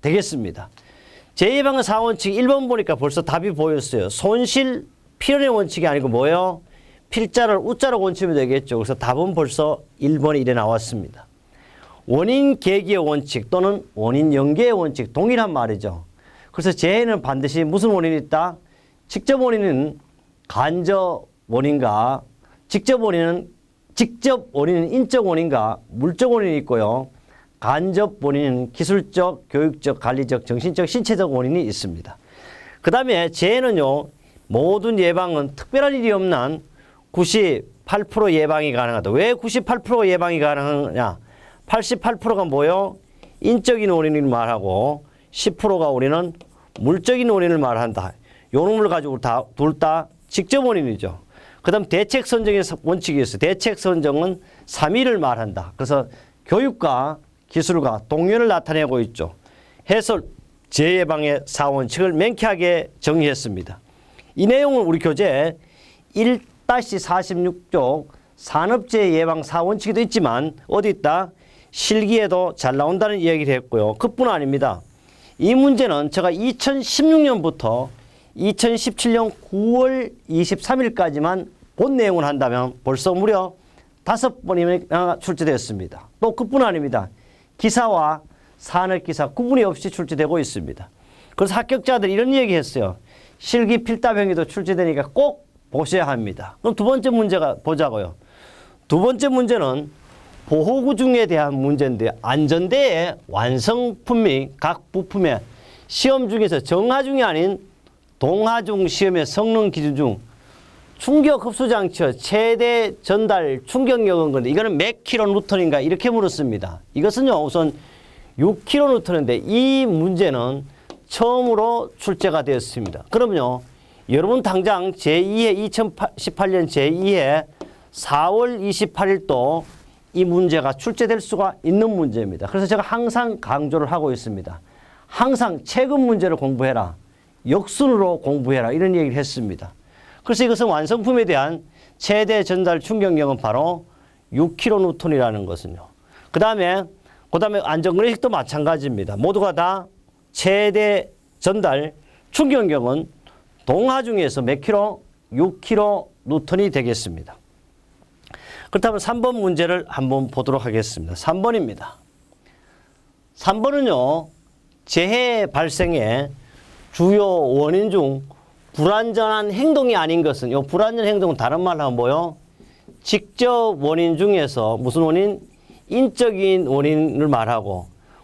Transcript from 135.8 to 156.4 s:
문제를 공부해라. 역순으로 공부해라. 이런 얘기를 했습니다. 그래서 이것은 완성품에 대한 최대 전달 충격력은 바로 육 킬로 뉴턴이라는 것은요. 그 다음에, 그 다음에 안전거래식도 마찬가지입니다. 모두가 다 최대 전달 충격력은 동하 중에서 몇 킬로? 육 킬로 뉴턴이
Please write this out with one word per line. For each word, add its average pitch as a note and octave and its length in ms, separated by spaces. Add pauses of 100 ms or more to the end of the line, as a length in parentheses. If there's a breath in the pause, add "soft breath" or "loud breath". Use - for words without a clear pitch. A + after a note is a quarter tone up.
문제를 F#3+ 360
공부해라. B2+ 580 (520 soft breath)
역순으로 G3 760
공부해라. C3 520
이런 F#3 220
얘기를 C#3+ 220
했습니다. A2+ 580 (480 soft breath)
그래서 A#3 220
이것은 A3+ 220
완성품에 A3 600
대한 D#3 380 (340 soft breath)
최대 G#3+ 460
전달 F3+ 360
충격력은 E3 560
바로 D3+ 480 (480 soft breath)
육 E3 240
킬로 G#3 240
뉴턴이라는 C#3 640
것은요. F2 420 (440 soft breath)
그 E3 100
다음에, G3 420 (480 soft breath)
그 E3+ 80
다음에 G#3 240
안전거래식도 F#3 680
마찬가지입니다. C#3 880
모두가 F#3+ 340
다 F3 340 (460)
최대 G#3 800 (300)
전달 D#3 520 (380 soft breath)
충격력은 E3 760 (600 soft breath)
동하 B3+ 360
중에서 F3 380
몇 C#3 220
킬로? G#3 400 (320)
육 F3+ 260
킬로 G#3 500 (140)
뉴턴이 E3 460